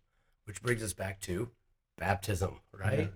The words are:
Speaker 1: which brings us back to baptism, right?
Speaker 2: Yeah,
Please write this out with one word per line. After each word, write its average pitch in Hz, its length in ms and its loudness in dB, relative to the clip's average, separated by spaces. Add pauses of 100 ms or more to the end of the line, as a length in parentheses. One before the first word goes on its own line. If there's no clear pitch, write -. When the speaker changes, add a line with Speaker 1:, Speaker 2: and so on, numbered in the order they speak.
(460)
Speaker 1:
which 104 180 -10
brings 120 180 2
us 104 120 -2
back 98 280 -4
to 95 300 -2 (460)
baptism, 95 640 0 (100)
right? 95 280 2
Speaker 2:
Yeah, 101 160 2